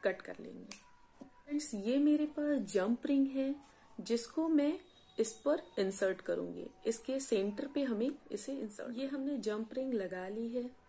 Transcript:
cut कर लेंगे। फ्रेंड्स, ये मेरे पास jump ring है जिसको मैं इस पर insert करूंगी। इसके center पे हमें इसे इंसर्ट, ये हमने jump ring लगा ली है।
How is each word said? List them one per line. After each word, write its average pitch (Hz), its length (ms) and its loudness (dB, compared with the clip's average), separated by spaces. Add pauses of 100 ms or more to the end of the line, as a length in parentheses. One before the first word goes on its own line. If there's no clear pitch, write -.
cut 185 180 2
कर - 180 -12
लेंगे। - 360 -8 (680)
फ्रेंड्स, 294 300 -2
ये 214 240 2
मेरे 302 300 6
पास 294 300 0 (140)
jump 208 340 2
ring 277 220 4
है 269 260 0 (440)
जिसको 233 520 0
मैं 302 280 4 (400)
इस 226 200 2
पर 302 240 2 (160)
insert 190 420 2
करूंगी। 175 460 -4 (200)
इसके 247 340 0
center 208 460 0
पे 285 160 0
हमें 240 280 2 (220)
इसे 269 200 -4
इंसर्ट, 233 440 -6
ये 269 100 -2
हमने 277 320 -2
jump 214 360 -4
ring 262 200 -2
लगा 185 340 -2
ली 226 220 -4
है। 247 180 -2 (200)